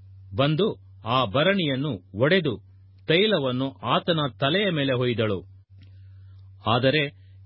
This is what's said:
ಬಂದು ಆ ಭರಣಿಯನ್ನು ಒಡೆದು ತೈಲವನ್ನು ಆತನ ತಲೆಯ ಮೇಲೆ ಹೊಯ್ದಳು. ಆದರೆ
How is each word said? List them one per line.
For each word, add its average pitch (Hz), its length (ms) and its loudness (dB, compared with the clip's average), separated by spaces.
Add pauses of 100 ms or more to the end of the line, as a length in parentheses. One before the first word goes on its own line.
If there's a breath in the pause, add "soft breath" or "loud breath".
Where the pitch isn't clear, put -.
(360)
ಬಂದು 151 440 0 (240)
ಆ 123 200 2
ಭರಣಿಯನ್ನು 143 800 0 (120)
ಒಡೆದು 143 440 2 (500)
ತೈಲವನ್ನು 139 640 0
ಆತನ 160 460 -2 (220)
ತಲೆಯ 185 300 0
ಮೇಲೆ 139 220 0
ಹೊಯ್ದಳು. 113 520 0 (1200 soft breath)
ಆದರೆ 131 440 0 (360 soft breath)